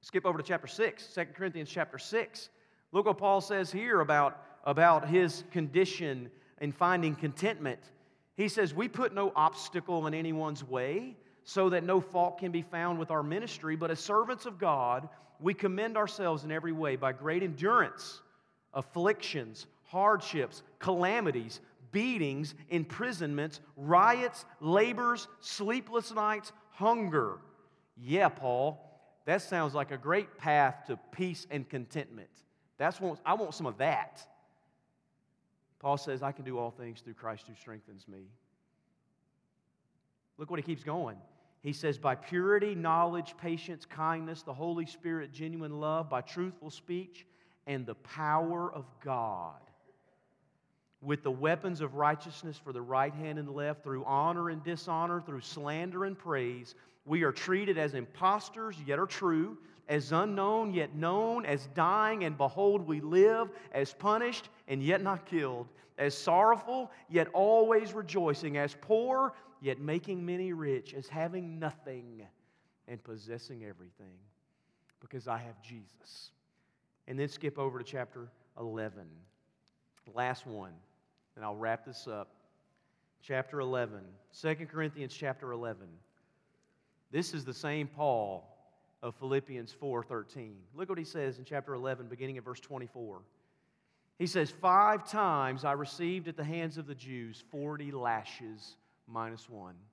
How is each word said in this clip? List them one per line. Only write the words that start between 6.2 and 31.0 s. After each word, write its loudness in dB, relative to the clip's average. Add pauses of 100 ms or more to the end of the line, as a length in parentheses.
in -2
finding 4
contentment. -2 (560)
He 2
says, 2
"We 0
put 0
no 2
obstacle 2
in -2
anyone's -2
way, -2 (260)
so 4
that 2
no 4
fault 0
can -4
be 0
found -2
with -2
our 2
ministry, -4
but 0
as -2
servants 2
of -8
God, 2 (320)
we 2
commend 0
ourselves 2
in -6
every -2
way 0
by 2
great 0
endurance, 2 (520)
afflictions, -2 (160)
hardships, 2 (160)
calamities, 0 (300)
beatings, 0 (140)
imprisonments, -2 (160)
riots, 6 (140)
labors, 4 (120)
sleepless -4
nights, 0 (200)
hunger." 2 (580)
Yeah, 4
Paul, 0 (440)
that 2
sounds 0
like -2
a -6
great 0
path 4
to -4 (140)